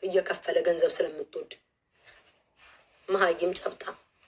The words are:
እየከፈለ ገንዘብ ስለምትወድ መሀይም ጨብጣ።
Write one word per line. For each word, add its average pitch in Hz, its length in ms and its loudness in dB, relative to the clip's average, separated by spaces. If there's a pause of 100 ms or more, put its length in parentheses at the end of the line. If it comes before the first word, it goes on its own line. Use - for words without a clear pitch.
እየከፈለ 185 600 0
ገንዘብ 170 280 2
ስለምትወድ 156 640 -4 (1600)
መሀይም 185 460 2
ጨብጣ። - 280 -6 (460)